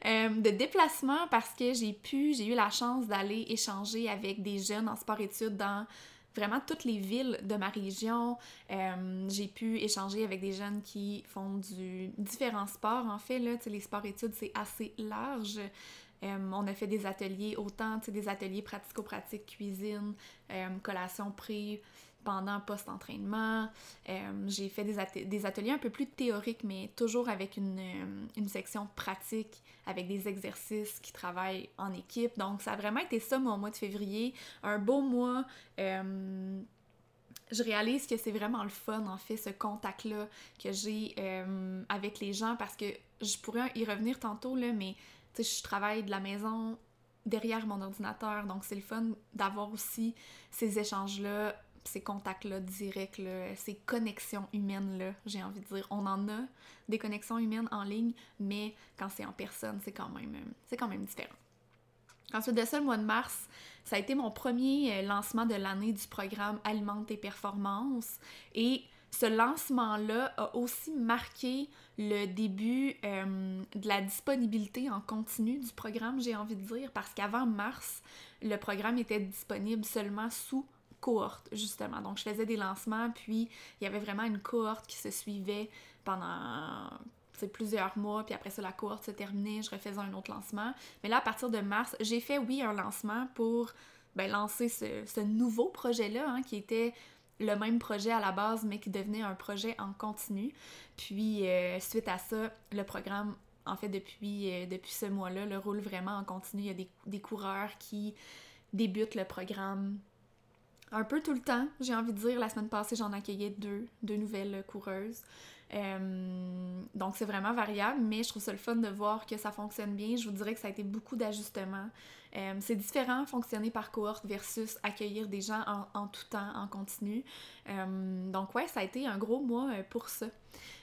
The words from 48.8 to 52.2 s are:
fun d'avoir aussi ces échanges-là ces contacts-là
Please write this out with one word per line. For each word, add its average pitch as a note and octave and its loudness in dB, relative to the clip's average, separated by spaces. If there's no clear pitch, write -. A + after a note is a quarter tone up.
fun A3 -2
d'avoir G#3 0
aussi A3+ -2
ces A3 2
échanges-là G3+ 0
ces - -6
contacts-là G3 -4